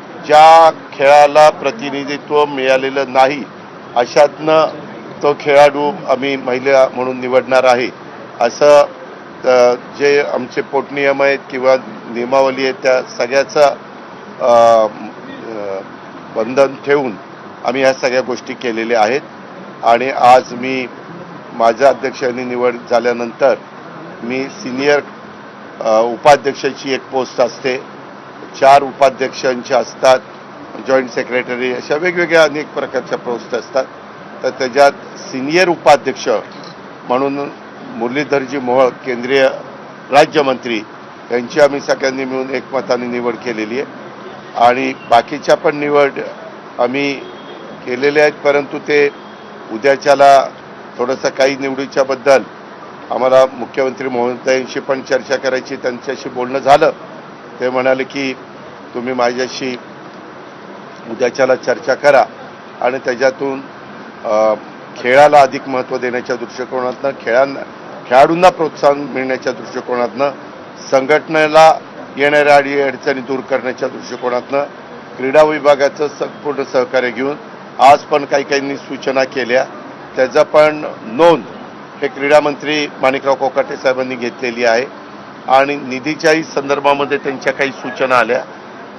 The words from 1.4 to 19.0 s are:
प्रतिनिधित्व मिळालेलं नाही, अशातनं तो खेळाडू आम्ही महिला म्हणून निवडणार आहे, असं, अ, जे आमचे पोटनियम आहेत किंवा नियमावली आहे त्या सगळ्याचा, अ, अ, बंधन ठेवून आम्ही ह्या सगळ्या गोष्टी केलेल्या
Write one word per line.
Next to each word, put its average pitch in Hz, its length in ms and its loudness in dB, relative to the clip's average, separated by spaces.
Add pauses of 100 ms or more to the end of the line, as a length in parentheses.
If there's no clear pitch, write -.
प्रतिनिधित्व 139 960 -2
मिळालेलं 131 680 0
नाही, 135 300 2 (520)
अशातनं 151 680 2 (580)
तो 147 160 2
खेळाडू 147 520 4 (160)
आम्ही 135 280 -2
महिला 131 580 2
म्हणून 127 260 -4
निवडणार 127 440 2
आहे, 127 260 2 (500)
असं, 147 420 6 (600)
अ, 123 300 4
जे 143 500 0 (100)
आमचे 127 280 -6
पोटनियम 139 600 -2
आहेत 139 160 2 (100)
किंवा 131 260 2 (360)
नियमावली 131 520 0
आहे 131 100 0
त्या 127 280 0 (160)
सगळ्याचा, 135 580 2 (640)
अ, 123 100 2 (1000)
अ, 101 300 -10 (560)
बंधन 131 400 0 (100)
ठेवून 139 260 0 (540)
आम्ही 127 160 -2
ह्या 131 120 2
सगळ्या 127 280 -2
गोष्टी 120 320 -8
केलेल्या 113 480 -2